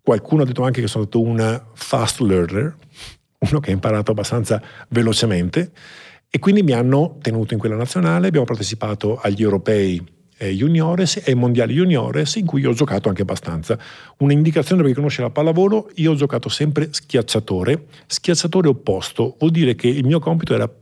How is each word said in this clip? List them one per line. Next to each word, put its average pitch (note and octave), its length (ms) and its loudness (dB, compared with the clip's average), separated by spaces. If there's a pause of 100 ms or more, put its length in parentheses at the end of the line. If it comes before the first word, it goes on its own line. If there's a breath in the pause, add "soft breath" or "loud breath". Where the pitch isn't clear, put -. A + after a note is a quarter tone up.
Qualcuno D3+ 420 2
ha - 20 2
detto B2 180 -4
anche B2+ 160 0
che A#2 80 -2
sono A2 160 -2
stato A2+ 180 -2
un A2+ 400 0 (120)
fast - 480 -4
learner, G2 540 0 (640 loud breath)
uno C#3+ 200 0
che A2+ 120 -4
ha - 20 2
imparato G#2 380 0
abbastanza G#2+ 500 -2 (260 loud breath)
velocemente, A2+ 840 0 (580 loud breath)
e C3+ 100 -4
quindi G3 240 4
mi D3+ 100 4
hanno C3 480 2
tenuto A2+ 320 -2
in A2 60 -2
quella G#2+ 160 -2
nazionale, E3 520 0
abbiamo C#3 180 2
partecipato G#2+ 760 -4
agli G2+ 200 -2
europei, G2 720 0 (240)
eh, G2+ 160 -6
juniores D#3+ 640 0
e G3 120 -8
ai C3+ 80 2
mondiali A#2+ 400 2
juniores, D3 600 0
in G#3+ 100 -2
cui C#3 200 -2
ho B2+ 80 2
giocato A2+ 340 0
anche F#2+ 140 -2
abbastanza. F#2 580 -6 (380 loud breath)
Un'indicazione D#3 640 2
per C#3+ 100 4
chi A#2+ 60 0
conosce C#3+ 240 -2
la A#2 80 -2
pallavolo, F#3 680 2
io D#3+ 160 2
ho D#3 40 2
giocato C#3 340 -2
sempre D3+ 420 0
schiacciatore. A2 960 -2 (220 loud breath)
Schiacciatore F3 600 0
opposto A#2 720 -2
vuol D#3+ 120 4
dire D#3 240 2
che - 120 -2
il C3+ 180 0
mio D#3+ 140 4
compito D#3+ 340 -2
era A2+ 160 0 (120)